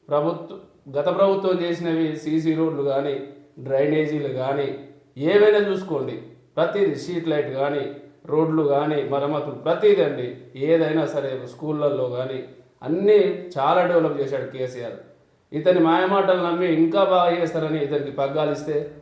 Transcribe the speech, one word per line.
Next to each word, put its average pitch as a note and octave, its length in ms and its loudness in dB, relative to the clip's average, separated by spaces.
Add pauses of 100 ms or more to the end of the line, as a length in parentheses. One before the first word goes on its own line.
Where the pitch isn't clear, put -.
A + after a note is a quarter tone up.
ప్రభుత్వ-, D3 840 -4
గత D3 120 -2
ప్రభుత్వం F#3+ 560 2
చేసినవి E3 560 -2
సీసీ D#3 380 0
రోడ్లు D#3+ 280 -2
కానీ, C#3 380 -2 (380)
డ్రైనేజీలు D3 680 0
కానీ, C3+ 600 -4 (300)
ఏవైనా G#3 400 4
చూసుకోండి. E3 640 -4 (340)
ప్రతిదీ, E3+ 380 0
స్ట్రీట్ D#3+ 340 -6
లైట్ D3 200 0
కానీ, C#3 460 -4 (320)
రోడ్లు D#3 360 2
కానీ, D3 400 2
మరమ్మతులు, C#3+ 520 -2
ప్రతిదీ F#3 480 4
అండి. B2+ 340 -4 (200)
ఏదైనా D#3 500 2
సరే, C3 400 -4
స్కూళ్ళల్లో D3 640 -2
కానీ B2+ 360 -6 (380)
అన్నీ G3 360 4 (400)
చాలా F3 280 2
డెవలప్ D#3+ 340 2
చేశాడు C3+ 300 -4
కేసీఆర్. B2 440 -8 (580)
ఇతని F3+ 280 2
మాయమాటలు F#3 600 4
నమ్మి F3 300 0
ఇంకా E3 320 4
బాగా F3 380 4
చేస్తారని D#3 420 -2
ఇతనికి C#3 260 -2
పగ్గాలు D3 420 -2
ఇస్తే C#3+ 500 -4